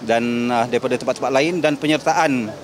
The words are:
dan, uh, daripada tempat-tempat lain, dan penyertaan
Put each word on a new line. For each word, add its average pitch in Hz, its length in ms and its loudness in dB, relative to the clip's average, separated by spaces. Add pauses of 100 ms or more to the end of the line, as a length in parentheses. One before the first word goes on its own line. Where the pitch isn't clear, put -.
dan, 120 400 0
uh, 120 240 2
daripada 123 240 0
tempat-tempat 127 400 -2
lain, 165 240 2
dan 147 160 2
penyertaan 151 720 0 (160)